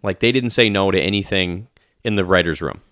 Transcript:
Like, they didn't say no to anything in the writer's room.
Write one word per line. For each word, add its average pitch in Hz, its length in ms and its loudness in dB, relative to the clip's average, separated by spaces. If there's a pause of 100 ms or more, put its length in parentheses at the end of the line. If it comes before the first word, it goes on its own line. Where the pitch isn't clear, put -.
Like, 98 160 -4
they 117 140 2
didn't 123 180 0
say 117 180 4
no 98 220 2
to 95 100 2
anything 95 680 -2 (360)
in 107 120 -2
the 95 80 0
writer's 87 360 0
room. 69 200 -8 (120)